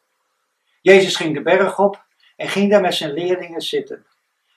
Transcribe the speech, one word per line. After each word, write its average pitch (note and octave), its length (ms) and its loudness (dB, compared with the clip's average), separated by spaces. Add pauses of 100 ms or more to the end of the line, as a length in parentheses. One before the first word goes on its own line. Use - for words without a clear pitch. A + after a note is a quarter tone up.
(800)
Jezus F#3+ 360 4
ging D#3+ 180 -4
de C#3+ 80 -6
berg F#3 360 0
op G3 260 0 (320)
en D#3 120 -10
ging G3 220 0
daar G3+ 100 4
met F3+ 140 -2
zijn D3+ 180 -6
leerlingen F3 480 -6
zitten. - 460 -8 (500)